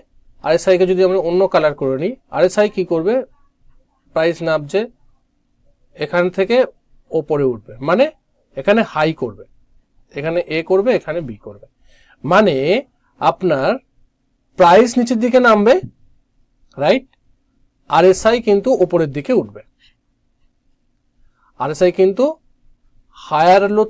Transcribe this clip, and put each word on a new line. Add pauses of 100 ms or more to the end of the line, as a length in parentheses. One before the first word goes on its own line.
(460)
আরএসআই
কে
যদি
আমরা
অন্য (120)
কালার
করে
নিই, (240)
আরএসআই
কি
করবে? (1000)
প্রাইস (100)
নামছে, (1200)
এখান (120)
থেকে (540)
ওপরে
উঠবে, (160)
মানে (560)
এখানে (120)
হাই (120)
করবে, (720)
এখানে (160)
এ (120)
করবে,
এখানে
বি (100)
করবে, (640)
মানে (760)
আপনার (880)
প্রাইস
নিচের
দিকে
নামবে, (1080)
রাইট? (920)
আরএসআই (100)
কিন্তু (140)
ওপরের
দিকে
উঠবে, (2000)
আরএসআই
কিন্তু (1000)
হায়ার (140)
লো